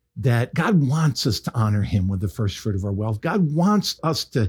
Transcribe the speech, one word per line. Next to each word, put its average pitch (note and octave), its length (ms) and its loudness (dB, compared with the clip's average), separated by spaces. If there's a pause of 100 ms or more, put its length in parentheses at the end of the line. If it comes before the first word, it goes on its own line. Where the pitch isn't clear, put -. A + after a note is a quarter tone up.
(180)
that A#2+ 360 0
God E3+ 340 2
wants D#3 380 0
us G#2+ 160 -2
to - 140 -8
honor G#2 260 2
him F#2 260 0
with G2 120 -2
the G2+ 80 -4
first G#2 300 -4
fruit G#2 180 -4
of F#2+ 80 -4
our G2+ 80 -4
wealth. G#2+ 300 -4
God E3 320 0
wants F#3+ 500 2
us D#3+ 220 -2
to D3 240 0